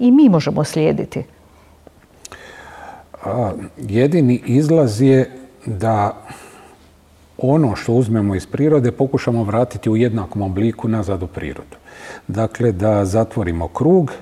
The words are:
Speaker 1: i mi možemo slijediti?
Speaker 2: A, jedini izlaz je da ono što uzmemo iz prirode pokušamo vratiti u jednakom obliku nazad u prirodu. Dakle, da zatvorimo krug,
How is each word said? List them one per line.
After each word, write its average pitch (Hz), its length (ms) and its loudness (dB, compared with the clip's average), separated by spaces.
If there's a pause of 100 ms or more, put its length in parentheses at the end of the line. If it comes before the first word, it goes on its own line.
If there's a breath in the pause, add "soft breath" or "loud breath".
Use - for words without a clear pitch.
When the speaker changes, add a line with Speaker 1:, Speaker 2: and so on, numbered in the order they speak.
Speaker 1:
i 247 100 4
mi 277 180 8
možemo 156 360 2
slijediti? 156 580 -2 (2000 loud breath)
Speaker 2:
A, 104 260 -4 (280)
jedini 123 680 2
izlaz 135 560 2
je 131 280 4 (360)
da 104 500 -2 (1200 loud breath)
ono 131 380 2
što - 160 -4
uzmemo 110 420 2
iz 92 120 -4
prirode 139 460 2
pokušamo 123 520 -2
vratiti 110 460 -2
u 110 60 2
jednakom 110 460 -2
obliku 101 460 -2
nazad 98 340 -4
u 90 40 -8
prirodu. - 500 -12 (520 loud breath)
Dakle, 110 440 -2
da 104 320 0
zatvorimo 92 640 -2
krug, 165 540 2